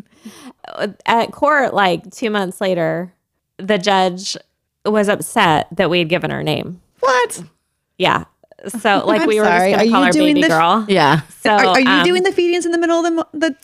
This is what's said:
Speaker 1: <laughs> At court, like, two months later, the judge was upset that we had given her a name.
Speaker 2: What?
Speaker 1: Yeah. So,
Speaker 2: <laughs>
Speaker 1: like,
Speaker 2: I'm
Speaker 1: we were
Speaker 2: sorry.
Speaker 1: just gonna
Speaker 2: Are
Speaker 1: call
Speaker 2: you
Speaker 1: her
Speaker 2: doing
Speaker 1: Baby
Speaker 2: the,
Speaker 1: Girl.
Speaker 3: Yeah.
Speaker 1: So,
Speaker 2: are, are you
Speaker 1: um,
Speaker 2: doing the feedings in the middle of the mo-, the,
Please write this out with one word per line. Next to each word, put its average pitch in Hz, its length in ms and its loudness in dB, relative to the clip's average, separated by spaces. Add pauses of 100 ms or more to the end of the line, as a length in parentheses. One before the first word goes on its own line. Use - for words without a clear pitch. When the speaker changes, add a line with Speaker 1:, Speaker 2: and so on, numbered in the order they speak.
(220)
Speaker 1:
<laughs> - 880 -12
At 226 240 -2
court, 285 420 0
like, 185 380 -2
two - 180 -6
months 196 320 -4
later, 175 500 -4 (460)
the 196 220 -2
judge 185 580 -2 (480)
was 208 240 0
upset - 680 0
that 175 140 0
we 175 100 2
had 160 100 -2
given 160 220 -2
her 139 80 -6
a 143 40 -6
name. 156 380 -6 (200)
Speaker 2:
What? 494 420 -2 (540)
Speaker 1:
Yeah. - 280 0 (540)
So, 202 240 2
Speaker 2:
<laughs> - 20 -8
Speaker 1:
like, 214 160 2
Speaker 2:
I'm - 60 0
Speaker 1:
we 214 120 2
were 214 60 2
Speaker 2:
sorry. 185 280 2
Speaker 1:
just - 100 2
gonna 226 60 2
Speaker 2:
Are - 20 2
Speaker 1:
call 226 100 4
Speaker 2:
you - 40 4
Speaker 1:
her 180 60 4
Speaker 2:
doing 302 240 2
Speaker 1:
Baby 294 80 2
Speaker 2:
the, - 60 4
Speaker 1:
Girl. 170 380 2
Speaker 3:
Yeah. 156 340 4 (200)
Speaker 1:
So, 226 100 2
Speaker 2:
are, 208 140 4
are 190 160 2
you 262 80 2
Speaker 1:
um, 285 160 4
Speaker 2:
doing 359 180 2
the 381 80 0
feedings 349 340 0
in 339 60 -2
the 339 60 0
middle 339 200 0
of 330 60 0
the 339 80 -2
mo-, 330 220 -4
the, 302 300 -2